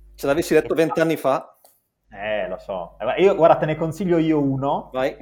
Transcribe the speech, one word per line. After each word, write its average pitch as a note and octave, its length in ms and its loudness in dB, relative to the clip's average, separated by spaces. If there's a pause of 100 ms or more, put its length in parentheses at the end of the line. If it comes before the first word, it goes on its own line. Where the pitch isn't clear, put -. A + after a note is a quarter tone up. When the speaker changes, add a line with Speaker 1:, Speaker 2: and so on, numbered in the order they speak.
(140)
Speaker 1:
Ce - 140 -6
l'avessi D#3+ 260 0
letto D#3 220 2
Speaker 2:
che D#3+ 80 2
Speaker 1:
vent'anni D#3+ 340 0
fa. C#3+ 400 -4 (520)
Speaker 2:
Eh, G2+ 380 -4
lo F2+ 120 -8
so. F2+ 400 -10
Eh, G#2+ 60 -6
ma B2 100 -2
io, F#3+ 200 4
guarda, D#3+ 220 6
te E3 80 -4
ne D#3 100 -2
consiglio E3+ 440 -2
io D#3 200 2
uno C#3 540 -2
Speaker 1:
Vai. C3 280 -4